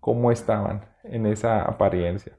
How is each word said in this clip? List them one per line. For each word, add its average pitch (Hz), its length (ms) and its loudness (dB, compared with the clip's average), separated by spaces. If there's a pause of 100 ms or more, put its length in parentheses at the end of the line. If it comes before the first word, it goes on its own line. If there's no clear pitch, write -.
cómo 120 280 2
estaban 107 520 0 (220)
en 113 220 -4
esa 107 360 0
apariencia. 90 760 0